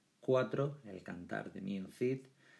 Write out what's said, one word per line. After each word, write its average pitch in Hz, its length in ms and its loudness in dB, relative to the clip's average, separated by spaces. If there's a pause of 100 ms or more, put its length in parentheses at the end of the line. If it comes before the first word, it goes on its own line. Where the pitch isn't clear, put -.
(200)
cuatro, 131 680 2
el 95 160 -8
cantar 87 520 -6
de 92 80 -8
Miocid, 98 580 0 (400)